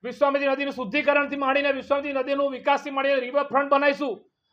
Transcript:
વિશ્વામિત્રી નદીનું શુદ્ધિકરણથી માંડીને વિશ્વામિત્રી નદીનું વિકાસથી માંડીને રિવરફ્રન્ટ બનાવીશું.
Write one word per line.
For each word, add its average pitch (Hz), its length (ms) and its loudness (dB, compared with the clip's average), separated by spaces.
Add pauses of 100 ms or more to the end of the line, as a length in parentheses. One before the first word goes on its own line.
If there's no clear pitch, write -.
વિશ્વામિત્રી 277 460 2
નદીનું 277 240 -2
શુદ્ધિકરણથી 285 640 0
માંડીને 277 360 0
વિશ્વામિત્રી 277 420 -2
નદીનું 277 380 -2
વિકાસથી 285 380 -2
માંડીને 277 300 0
રિવરફ્રન્ટ 277 520 0
બનાવીશું. 277 500 0 (320)